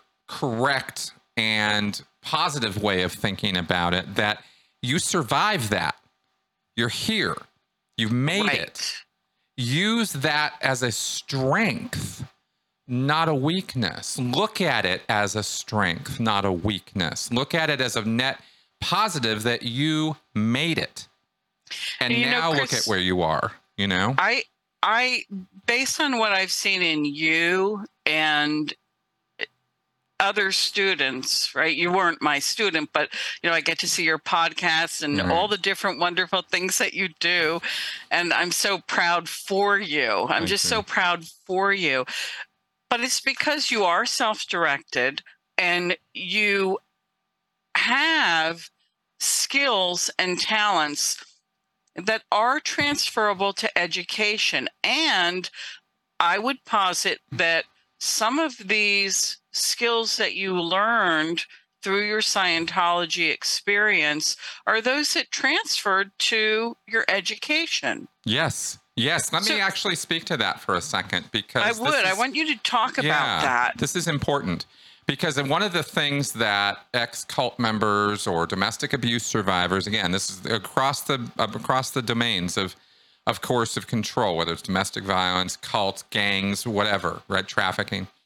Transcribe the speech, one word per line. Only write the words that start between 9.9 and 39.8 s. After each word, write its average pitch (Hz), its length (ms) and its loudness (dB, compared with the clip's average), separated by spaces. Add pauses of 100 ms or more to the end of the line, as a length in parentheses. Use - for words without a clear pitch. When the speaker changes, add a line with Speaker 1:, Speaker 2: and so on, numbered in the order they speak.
Speaker 1:
that 151 480 0
as 131 220 0
a 120 100 0
strength, - 1300 -2 (600)
not 143 420 2
a 160 60 2
weakness. 135 840 -2
Look 135 420 0
at 127 240 2
it 90 240 0
as 104 260 2
a 107 80 0
strength, - 760 -2
not 104 240 2
a 98 80 2
weakness. 92 800 -4
Look 127 220 0
at 160 160 2
it 135 100 0
as 123 160 -2
a 113 80 0
net 120 360 0 (400)
positive 151 640 0
that 117 180 0
you 156 540 -2 (180)
made 127 440 0
it. - 300 -8 (920)
And 123 140 0
Speaker 2:
You 120 120 2
know, 135 40 0
Speaker 1:
now 165 220 2
look 143 160 0
Speaker 2:
Chris, 120 180 -2
Speaker 1:
at 113 40 -2
where 98 100 2
you 90 220 2
are, 78 300 0 (240)
you 101 120 0
know? 98 300 2
Speaker 2:
I, 226 260 0 (380)
I, 240 420 2 (420)
based 254 340 0
on 277 180 4
what 220 140 2
I've 190 200 0
seen 190 300 0
in 156 220 2
you 170 840 2 (180)
and 151 680 2 (1500)
other 196 320 2
students, 147 1040 -2
right? 151 220 0
You 170 160 0
weren't 180 300 2
my 147 160 2
student, 165 560 -2
but, 151 160 0 (320)
you 170 80 0
know, 165 40 2
I 160 60 2
get 160 200 0
to 175 80 -4
see 175 160 0
your 160 140 2
podcasts 165 840 0
and 147 160 0
Speaker 1:
Right. - 120 0
Speaker 2:
all 175 160 2
the 202 120 0
different 185 400 -2
wonderful 175 420 0
things 185 380 -2
that - 160 0
you 185 140 -2 (120)
do. 170 400 2 (500)
And 170 220 2
I'm 165 180 2
so 196 280 0
proud 170 500 0
for 202 500 2
you. 139 440 2